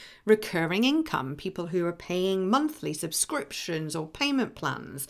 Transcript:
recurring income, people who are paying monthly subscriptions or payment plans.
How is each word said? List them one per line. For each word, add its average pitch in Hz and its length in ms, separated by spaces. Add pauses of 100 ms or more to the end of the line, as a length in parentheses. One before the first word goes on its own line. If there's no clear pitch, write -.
(240)
recurring 202 600
income, 262 500
people 180 320
who 175 180
are 170 60
paying 185 580
monthly 262 440
subscriptions 160 1040
or 156 100
payment 269 480
plans. 135 540